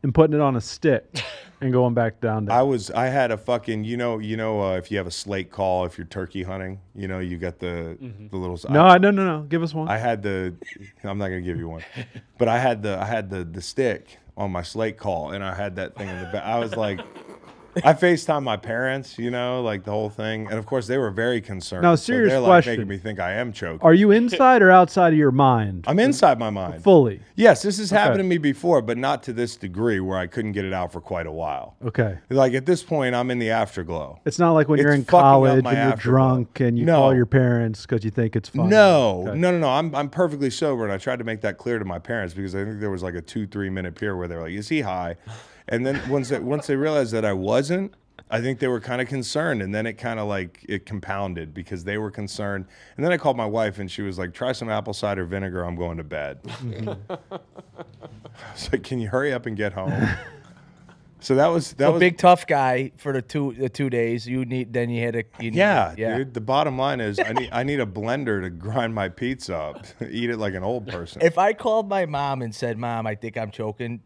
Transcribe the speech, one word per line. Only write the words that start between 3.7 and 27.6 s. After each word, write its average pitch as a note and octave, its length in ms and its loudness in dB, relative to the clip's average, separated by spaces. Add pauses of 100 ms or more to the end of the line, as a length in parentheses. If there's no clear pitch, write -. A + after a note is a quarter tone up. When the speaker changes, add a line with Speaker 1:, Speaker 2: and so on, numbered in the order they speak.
Speaker 2:
you A2+ 120 -6
know, A#2+ 220 -4
you G#2+ 180 -6
know, A2 280 -2
uh, F#2+ 140 0
if F2 120 -8
you G2+ 80 -2
have F#2 80 -2
a F2 60 -8
slate F#2+ 400 -8
call, F#2 340 -2
if E2+ 100 -10
you're F2 120 -14
turkey F#2+ 340 -8
hunting, F#2+ 380 -10 (160)
you G2 120 -10
know, F#2 120 -8
you F2 180 -8
got E2+ 220 -8
the, E2+ 420 -8
Speaker 3:
Mm-hmm. G#2+ 280 -18
Speaker 2:
the G2 80 -14
little F2+ 180 -6
s- E2+ 120 -14
Speaker 1:
No, D3 160 4
Speaker 2:
I F#3 120 12
Speaker 1:
I, - 20 6
no, G3 140 6
no, G3 120 0
no. D#3 200 -2
Give D#3+ 180 -2
us E3 140 -4
one. D#3 120 -4
Speaker 2:
I G#2+ 120 -2
had A#2 240 -2
the, F#2 320 -4 (480)
I'm G2+ 160 -6
not G2 80 -4
gonna F#2 140 -6
give F2 180 -6
you E2 100 -8
one, E2 140 -12 (560)
but A#2 80 4
I A2+ 100 2
had B2 240 0
the, G2+ 180 -4
I F#2+ 60 -2
had A2 240 -4
the, F#2 140 -6
the E2+ 180 -10
stick - 560 -4 (180)
on G2+ 160 -4
my F2 120 -4
slate A2 340 -6
call, E2 360 -6
and G2 100 -8
I F#2+ 100 -6
had F#2+ 220 -8
that F#2+ 200 -10
thing G2 140 -10
in F2+ 80 -10
the F#2 140 -12
back. G2+ 140 -6
I A2+ 120 -2
was A2+ 180 -4
like, G#2 240 -4 (840)
I D#3 80 8
FaceTimed D#3+ 500 2
my A2 140 -2
parents, C3 600 -6
you A#2+ 140 -4
know, B2 320 -4
like, G#2 220 -4
the G#2 60 -6
whole G#2+ 180 -2
thing, A2 380 -6
and G#2+ 80 -6
of A2 100 -6
course A#2+ 220 -4
they B2+ 100 0
were A#2+ 120 0
very A2+ 300 -2
concerned. F#2+ 440 -6
Speaker 1:
Now, E3+ 120 8
Speaker 2:
So - 160 -4
Speaker 1:
serious A#3+ 200 4
Speaker 2:
they're, C3+ 100 2
like, B2 60 4 (180)
Speaker 1:
question. A#2+ 80 -4
Speaker 2:
making A2 160 -4
me G2 80 -6
think G2 240 -8
I F2+ 140 -2
am A#2 180 -6
choking. E2+ 280 -8
Speaker 1:
Are E3 120 10
you G3+ 180 8
inside A#3+ 500 6
or F#3 80 8
outside F3+ 440 8
of D#3 40 6
your C#3+ 140 6
mind? A2+ 560 4
Speaker 2:
I'm D3+ 100 2
inside A3 400 4
my A2+ 120 -4
mind. F#2 340 -6
Speaker 1:
Fully? D3 380 8 (160)
Speaker 2:
Yes, G3+ 240 8